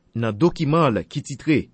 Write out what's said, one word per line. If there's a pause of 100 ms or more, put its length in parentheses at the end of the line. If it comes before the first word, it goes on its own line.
(180)
nan
dokiman
l
ki
titre (160)